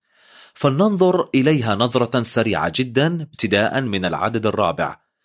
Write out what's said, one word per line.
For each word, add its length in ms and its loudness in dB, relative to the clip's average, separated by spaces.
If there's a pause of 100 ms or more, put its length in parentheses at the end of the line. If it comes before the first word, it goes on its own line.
(540)
فلننظر 800 2
إليها 400 2
نظرة 480 0
سريعة 520 0
جدا، 460 0
ابتداء 600 -2
من 240 -2
العدد 400 -2
الرابع، 540 -2 (260)